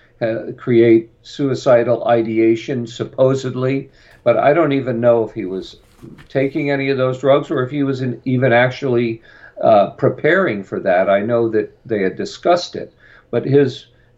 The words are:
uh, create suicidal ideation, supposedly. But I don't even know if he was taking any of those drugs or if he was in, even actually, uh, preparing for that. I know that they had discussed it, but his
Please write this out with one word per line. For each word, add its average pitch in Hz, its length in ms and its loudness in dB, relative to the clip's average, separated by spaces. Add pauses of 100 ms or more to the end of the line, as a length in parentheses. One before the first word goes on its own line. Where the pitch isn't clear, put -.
(220)
uh, 113 360 -4
create 117 520 4 (120)
suicidal 123 880 0
ideation, 113 800 0
supposedly. 131 1040 -2 (360)
But 117 120 2
I 123 160 4
don't 151 200 2
even 123 260 -2
know 117 240 4
if 110 80 -8
he 104 140 -8
was 92 320 -10 (500)
taking 139 420 -4
any 139 200 -2
of 135 80 -2
those 131 220 -2
drugs 143 300 2
or 139 140 -2
if 123 80 -8
he 143 120 -4
was 131 180 -4
in, 123 240 -6
even 127 260 0
actually, 120 720 0 (420)
uh, 101 280 4
preparing 143 720 0
for 95 180 -10
that. 95 280 2
I 98 120 2
know 117 280 0
that 107 220 -2 (140)
they 104 160 -4
had 95 160 -2
discussed - 580 -4
it, - 160 -12 (400)
but 120 140 -2
his 131 420 0 (300)